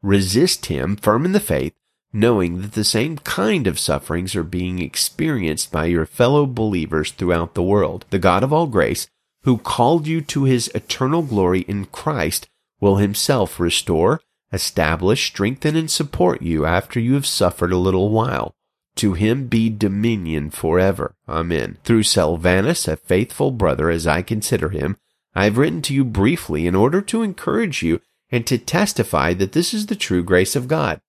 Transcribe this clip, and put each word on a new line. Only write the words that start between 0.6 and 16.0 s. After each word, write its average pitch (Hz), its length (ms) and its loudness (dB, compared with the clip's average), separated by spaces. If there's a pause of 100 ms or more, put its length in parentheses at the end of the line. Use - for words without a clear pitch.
him, 80 300 -2
firm 110 280 2
in 185 80 0
the 202 80 4
faith, 71 320 -2 (400)
knowing 101 480 2
that 101 120 -10
the 107 120 -2
same 139 320 -2
kind 185 500 -2
of 80 120 -2
sufferings 85 580 -4
are 87 80 -2
being 90 340 -4
experienced 92 920 -4
by 78 140 0
your 85 180 2
fellow 139 400 2
believers 98 640 -2
throughout 85 440 -2
the 87 80 -2
world. 92 480 0
The 101 80 0
God 92 240 4
of 135 100 0
all 160 140 2
grace, 92 420 0 (360)
who 127 120 4
called 147 500 2
you 160 140 -2
to 143 240 -2
his 127 300 2
eternal 135 480 -2
glory 95 400 2
in 98 240 -6
Christ, 98 600 -4 (320)
will 101 160 4
himself 104 600 0
restore, 87 640 2 (320)
establish, 90 760 0
strengthen, 131 480 -2
and 160 160 -2
support - 520 -2